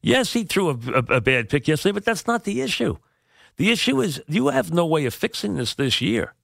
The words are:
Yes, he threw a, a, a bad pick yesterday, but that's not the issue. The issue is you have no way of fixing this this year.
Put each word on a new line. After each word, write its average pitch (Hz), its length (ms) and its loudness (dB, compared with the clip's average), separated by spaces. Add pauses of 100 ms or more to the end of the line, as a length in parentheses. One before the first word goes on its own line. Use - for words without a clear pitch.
Yes, 226 320 2
he 233 120 0
threw 180 260 0
a, 127 80 -4 (160)
a, 127 220 2
a 123 40 4
bad 120 280 2
pick - 180 0
yesterday, 156 260 2
but 196 120 -4
that's 220 240 -2
not 233 160 -2
the 208 160 -4
issue. 240 360 -2 (600)
The 208 160 4
issue 254 280 0
is 156 280 -2
you 147 200 0
have 139 240 0
no 170 140 2
way 156 180 2
of 139 100 -2
fixing 208 420 -4
this 123 180 -4
this 135 260 0
year. 208 440 -2